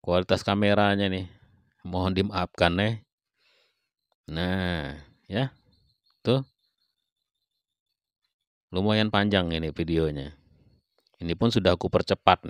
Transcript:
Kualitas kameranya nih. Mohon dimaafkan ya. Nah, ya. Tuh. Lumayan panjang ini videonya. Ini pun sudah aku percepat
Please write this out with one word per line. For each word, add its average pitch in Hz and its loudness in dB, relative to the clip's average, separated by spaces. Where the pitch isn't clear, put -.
Kualitas 92 0
kameranya 101 2
nih. 95 -4
Mohon 92 -2
dimaafkan 90 0
ya. 101 0
Nah, 85 -4
ya. 131 -4
Tuh. 131 0
Lumayan 107 2
panjang 101 2
ini 80 -4
videonya. 78 -2
Ini 85 -4
pun 117 0
sudah 90 2
aku - -6
percepat - 2